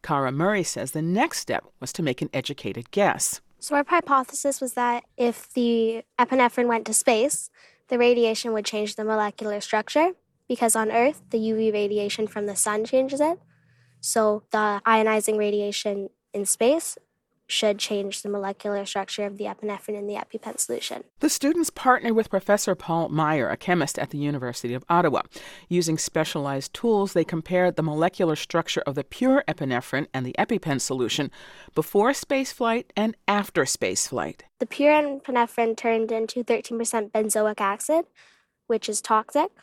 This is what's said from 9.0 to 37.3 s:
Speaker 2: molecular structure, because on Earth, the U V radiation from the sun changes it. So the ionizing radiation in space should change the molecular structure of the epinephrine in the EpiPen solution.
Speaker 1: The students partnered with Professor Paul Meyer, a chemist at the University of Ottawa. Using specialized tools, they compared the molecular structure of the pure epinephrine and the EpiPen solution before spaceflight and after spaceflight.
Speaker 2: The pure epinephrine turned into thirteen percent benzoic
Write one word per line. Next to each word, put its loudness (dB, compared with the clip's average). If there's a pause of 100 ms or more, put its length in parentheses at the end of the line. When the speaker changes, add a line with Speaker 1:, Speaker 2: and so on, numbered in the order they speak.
Speaker 2:
molecular -2
structure, 2 (360)
because 2
on 2
Earth, 2
the 0
U 0
V 2
radiation 0
from -6
the -4
sun 0
changes 0
it. 2 (640)
So 2
the 0
ionizing 4
radiation -2 (240)
in -4
space 0 (480)
should 0
change -4
the -6
molecular -4
structure -6
of -8
the -8
epinephrine -8
in -8
the -6
EpiPen -10
solution. -6 (160)
Speaker 1:
The 2
students 0
partnered 2
with 2
Professor 2
Paul -2
Meyer, 2
a -4
chemist 0
at -4
the -8
University -4
of -6
Ottawa. 4 (480)
Using 2
specialized -2
tools, 0
they 4
compared 0
the 0
molecular 0
structure -2
of -6
the -4
pure 2
epinephrine -2
and -2
the -8
EpiPen 0
solution -2 (460)
before 2
spaceflight -2 (100)
and 0 (120)
after 0
spaceflight. -4 (160)
Speaker 2:
The -2
pure 2
epinephrine 0
turned 0
into -4
thirteen -2
percent -4
benzoic 0